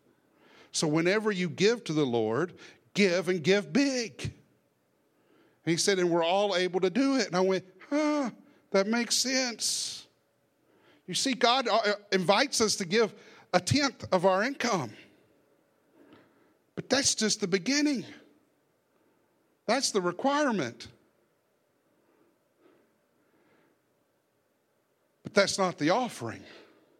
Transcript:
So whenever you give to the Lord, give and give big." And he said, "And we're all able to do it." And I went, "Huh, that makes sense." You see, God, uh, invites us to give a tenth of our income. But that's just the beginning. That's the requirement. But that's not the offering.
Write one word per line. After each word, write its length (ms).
So 160
whenever 460
you 160
give 380
to 60
the 140
Lord, 480
give 340
and 140
give 300
big." 500
And 1500
he 40
said, 220
"And 120
we're 120
all 320
able 240
to 100
do 280
it." 100
And 80
I 60
went, 240
"Huh, 420
that 160
makes 300
sense." 880
You 60
see, 200
God, 320
uh, 300
invites 480
us 160
to 80
give 280
a 60
tenth 540
of 120
our 200
income. 480
But 120
that's 280
just 240
the 80
beginning. 560
That's 260
the 80
requirement. 880
But 100
that's 260
not 200
the 120
offering. 520